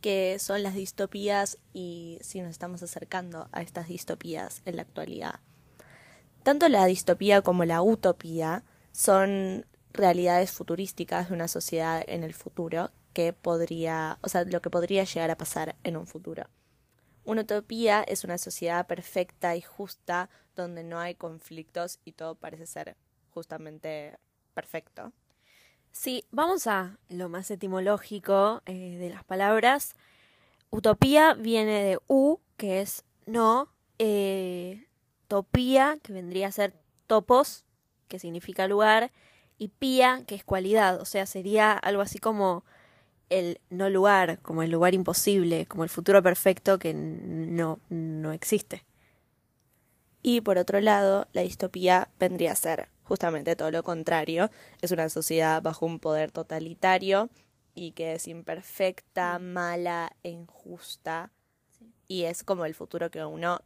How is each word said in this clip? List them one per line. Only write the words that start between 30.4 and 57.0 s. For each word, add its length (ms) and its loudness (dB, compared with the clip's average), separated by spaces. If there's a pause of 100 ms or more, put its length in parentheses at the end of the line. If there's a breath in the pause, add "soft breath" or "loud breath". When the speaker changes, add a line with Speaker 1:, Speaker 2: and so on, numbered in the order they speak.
Speaker 2:
Utopía 640 6
viene 480 0
de 240 2
u, 320 6 (180)
que 240 -2
es 220 -8 (240)
no, 420 2 (300)
eh, 880 -2 (400)
topía, 760 2
que 120 -14
vendría 340 -4
a 40 -4
ser 220 -2 (340)
topos, 560 4 (440)
que 120 -12
significa 480 -6
lugar, 440 4 (480 soft breath)
y 100 -8
pía, 560 4
que 100 -12
es 80 -14
cualidad, 560 2
o 60 -8
sea, 220 -4
sería 460 2
algo 280 0
así 160 -4
como 480 0 (640 soft breath)
el 400 0
no 200 -2
lugar, 520 4
como 220 -4
el 80 0
lugar 240 6
imposible, 720 2
como 160 -4
el 60 -4
futuro 320 6
perfecto 580 2
que 120 -4
n-, 560 -8
no, 320 -2 (100)
no 420 -6
existe. 520 -4 (1400)
Speaker 1:
Y 180 2
por 160 2
otro 240 2
lado, 520 4
la 80 -2
distopía 680 2 (100)
vendría 320 0
a 40 -4
ser 340 -4 (140)
justamente 520 -2
todo 160 -2
lo 120 -4
contrario. 640 -2 (320 loud breath)
Es 100 -2
una 180 0
sociedad 520 2
bajo 240 -4
un 140 -4
poder 320 -2
totalitario 960 0 (460 soft breath)